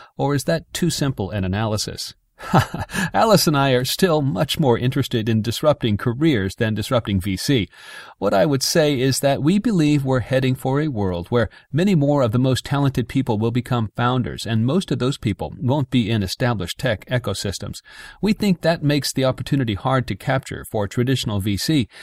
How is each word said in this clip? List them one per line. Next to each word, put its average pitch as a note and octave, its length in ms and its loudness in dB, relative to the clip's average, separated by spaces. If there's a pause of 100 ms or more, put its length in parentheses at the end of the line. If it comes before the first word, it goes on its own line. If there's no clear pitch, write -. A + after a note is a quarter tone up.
(180)
or C#3 160 0
is C3+ 100 -2
that - 300 -2
too E3+ 160 0
simple C3 400 -2
an G#2 120 -2
analysis? G#2 720 -2 (280)
<laughs> - 120 -12 (600)
Alice G3+ 360 4
and D3+ 80 2
I C#3 140 2
are B2+ 140 2
still D#3 380 0
much C#3+ 380 -2
more B2 180 4
interested B2 500 0
in A2 140 2
disrupting A#2 540 0
careers A#2+ 580 0
than A2 180 -2
disrupting G#2 480 0
V F#2 160 -2
C. A#2 320 0 (500)
What G2+ 140 0
I F#3+ 140 4
would C#3 160 0
say D3 380 2
is C3+ 180 0
that C3+ 240 0
we F3+ 160 4
believe D3+ 460 2
we're C3 160 0
heading C3 340 0
for C3+ 260 -2
a D#3 60 0
world F#2+ 440 -2
where A#2 180 2 (240)
many F3+ 240 4
more C#3+ 260 4
of A#2 80 2
the B2+ 80 2
most C3 260 2
talented C#3 440 0
people B2+ 300 0
will A#2 120 0
become A#2+ 460 -2
founders, B2 500 -2
and A2+ 180 0
most D#3 280 0
of A#2 80 -2
those C3 180 -2
people - 400 -4
won't C3 320 0
be A#2 180 2
in A2+ 140 2
established G2+ 560 -2
tech - 280 -2
ecosystems. G2+ 760 -6 (400)
We G#3+ 120 2
think G3 260 0
that E3 240 0
makes C#3+ 280 0
the C3 120 -2
opportunity B2+ 500 0
hard C3 320 0
to G#2 80 -4
capture C3 560 -4
for G#2 160 -2
traditional B2 540 0
V G2+ 160 -2
C C#3+ 320 0 (140)